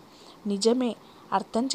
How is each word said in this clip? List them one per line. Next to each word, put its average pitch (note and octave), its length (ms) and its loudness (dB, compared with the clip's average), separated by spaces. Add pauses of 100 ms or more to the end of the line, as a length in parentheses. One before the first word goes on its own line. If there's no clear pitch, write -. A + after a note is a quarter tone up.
(460)
"నిజమే, A3 500 0 (360)
అర్థం A3+ 420 0